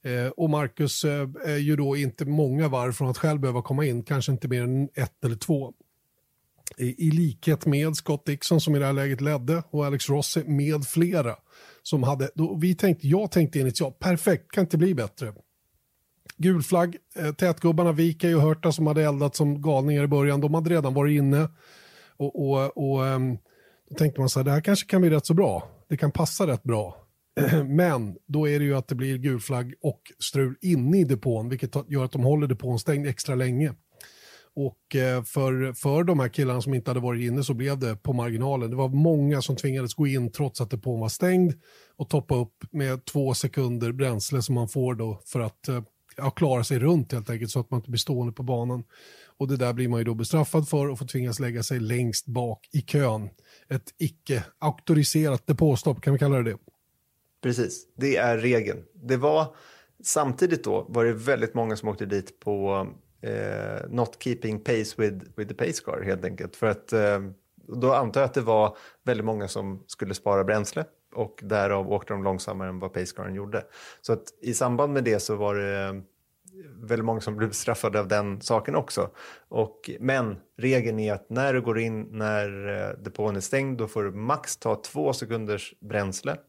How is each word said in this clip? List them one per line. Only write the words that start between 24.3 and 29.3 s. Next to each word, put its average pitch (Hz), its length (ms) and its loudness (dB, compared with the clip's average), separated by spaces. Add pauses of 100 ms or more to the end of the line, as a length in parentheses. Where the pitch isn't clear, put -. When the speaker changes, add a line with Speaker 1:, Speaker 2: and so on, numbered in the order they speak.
Speaker 1:
här, 131 60 0
det 139 60 2
här 147 100 2
kanske 202 260 2
kan 190 140 4
bli 170 100 6
rätt 151 160 2
så 165 80 4
bra. 131 340 2 (200)
Det 151 80 -2
kan 147 140 2
passa - 360 0
rätt 127 160 0
bra. 107 340 -2 (380)
<clears throat> 147 320 2
Men 135 500 2 (100)
då 151 220 0
är 147 100 2
det 147 60 2
ju 139 120 2
att 127 120 -4
det 135 60 -2
blir 131 240 -2
gul 127 220 -2